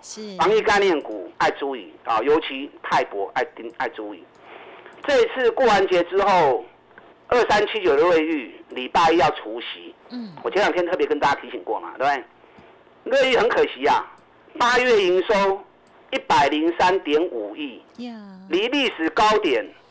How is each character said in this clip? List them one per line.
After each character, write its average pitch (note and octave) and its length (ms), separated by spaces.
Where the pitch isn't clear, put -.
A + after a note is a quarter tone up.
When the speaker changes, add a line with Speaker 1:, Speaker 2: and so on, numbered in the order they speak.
Speaker 1:
是。 G#3+ 360
Speaker 2:
防 F3 160
疫 G#3+ 80
概 G#3+ 160
念 F#3+ 240
股 G2+ 360
爱 E3 140
注 C#3 220
意 F2+ 200
啊， A2+ 180
尤 D3 200
其 C#3 280
泰 D3+ 220
博 G2 280
爱 C3 100
盯， A2+ 220
爱 C3 120
注 G#2+ 240
意。 - 80
这 C4+ 140
一 - 80
次 B3+ 220
过 C4 140
完 G3 220
节 F3 160
之 F#3+ 180
后， E3 440
二 B3 120
三 G#3 180
七 G#3+ 140
九 D#3+ 140
的 D3 60
瑞 E3 240
昱 C#3+ 280
礼 B2+ 200
拜 E3 220
一 E3 60
要 D#3+ 140
除 A#2 300
息。 - 340
Speaker 1:
嗯。 A3+ 240
Speaker 2:
我 - 60
前 F#3 120
两 F3 120
天 F3+ 120
特 D#3 120
别 C#3+ 100
跟 D3 120
大 C#3+ 140
家 - 60
提 A#2+ 100
醒 A#2+ 140
过 G#2+ 160
嘛， E2+ 180
对 B2+ 80
不 C#3+ 80
对？ A#2+ 100
瑞 C4 100
昱 A3+ 60
很 G#3+ 100
可 D#3 200
惜 B2+ 180
啊， A#2+ 200
八 B3 200
月 B3 240
营 F3+ 240
收 G3 380
一 F3 160
百 D3 220
零 D#3 280
三 F#3 240
点 D3+ 200
五 A2 340
亿， C3+ 260
Speaker 1:
呀。 A#3+ 160
Speaker 2:
离 F#4+ 180
历 C4+ 300
史 D#3+ 140
高 G#3+ 260
点 C3 280